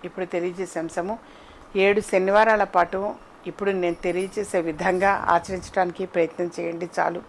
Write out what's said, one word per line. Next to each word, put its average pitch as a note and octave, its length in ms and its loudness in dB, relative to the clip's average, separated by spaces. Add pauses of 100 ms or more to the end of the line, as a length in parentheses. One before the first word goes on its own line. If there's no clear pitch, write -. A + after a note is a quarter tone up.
ఇప్పుడు F3+ 200 -8
తెలియజేసే F3 560 -4
అంశము, F3 380 -6 (580)
ఏడు G3+ 240 4
శనివారాల G#3 640 4
పాటు F#3+ 500 0 (320)
ఇప్పుడు G3 240 -2
నేను F3+ 240 0
తెలియజేసే F3+ 680 -2
విధంగా F#3 500 0 (240)
ఆచరించడానికి F3+ 720 -2
ప్రయత్నం E3+ 440 -2 (100)
చేయండి E3+ 280 -6 (100)
చాలు. E3+ 300 -2